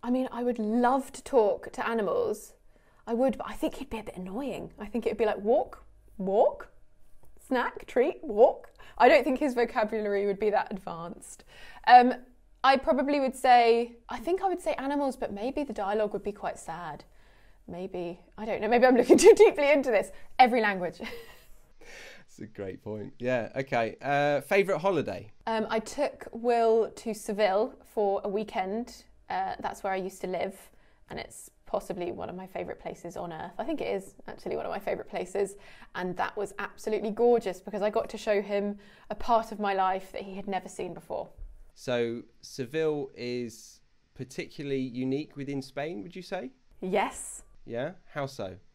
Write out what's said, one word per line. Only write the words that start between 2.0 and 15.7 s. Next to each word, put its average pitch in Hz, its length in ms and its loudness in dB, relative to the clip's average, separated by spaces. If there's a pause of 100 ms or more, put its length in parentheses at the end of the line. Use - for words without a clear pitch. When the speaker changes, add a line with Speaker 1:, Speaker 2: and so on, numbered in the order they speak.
Speaker 1:
I 226 80 -2
would, 240 240 2
but - 100 -8
I 214 60 -10
think - 220 -4
he'd - 140 -12
be 226 80 -8
a 208 60 -10
bit - 120 -12
annoying. 190 640 -8
I 208 80 -12
think 226 200 -4
it'd 214 120 -2
be 226 80 2
like, 214 120 0
"Walk, 226 460 0 (340)
walk, 196 500 2 (760)
snack, - 420 -2
treat, - 360 0
walk." 240 480 4 (280)
I 247 100 10
don't 294 160 8
think 262 140 0
his 277 160 0
vocabulary 214 720 0
would 196 120 0
be 208 120 2
that 202 200 0
advanced. 175 760 -12 (420)
Um, 247 280 10 (480)
I 269 140 6
probably 277 440 0
would 262 160 -2
say, 233 600 4 (120)
I 240 100 -10
think 349 240 -2
I 392 60 0
would 359 120 -2
say 311 140 -2
animals, 277 420 -2
but - 160 -6
maybe 240 320 -4
the 233 80 -10